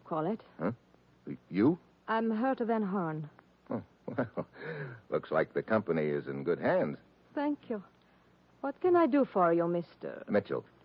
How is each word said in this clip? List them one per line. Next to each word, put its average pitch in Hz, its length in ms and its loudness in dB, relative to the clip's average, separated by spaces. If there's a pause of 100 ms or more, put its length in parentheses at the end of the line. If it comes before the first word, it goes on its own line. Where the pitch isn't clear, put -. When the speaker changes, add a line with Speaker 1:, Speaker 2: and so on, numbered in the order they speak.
Speaker 1:
call 156 220 -2
it. 220 140 -2 (200)
Speaker 2:
Huh? 107 120 -2 (760)
You? 127 280 4 (300)
Speaker 1:
I'm 226 220 0
Herta 240 360 0
Van 220 160 0
Horn. 165 460 -4 (420)
Speaker 2:
Oh, 107 120 -4 (260)
<laughs> 120 80 -8
well, - 300 -4 (640)
looks - 200 -4
like 78 220 0
the 71 100 -2
company 82 440 0
is 73 200 -2
in 69 160 -6
good 85 160 0
hands. - 380 0 (380)
Speaker 1:
Thank 294 240 -2 (100)
you. 208 140 -6 (800)
What - 180 -6
can 359 160 6
I 339 100 6
do 262 240 4
for 175 220 4
you, 170 160 2
mister? 170 600 -6
Speaker 2:
Mitchell. 98 360 0 (200)